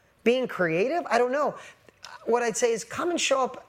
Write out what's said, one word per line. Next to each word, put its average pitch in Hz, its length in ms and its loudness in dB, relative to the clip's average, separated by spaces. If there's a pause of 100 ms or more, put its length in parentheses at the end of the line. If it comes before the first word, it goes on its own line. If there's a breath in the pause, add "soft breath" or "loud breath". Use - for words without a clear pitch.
(240 soft breath)
being 247 220 4
creative? 196 640 0
I 220 80 4
don't 247 140 2
know." 277 220 0 (720 loud breath)
What 240 180 2
I'd 226 120 -2
say 233 140 2
is 226 140 -2
come 320 260 -6
and 339 100 0
show 269 200 2
up - 280 -4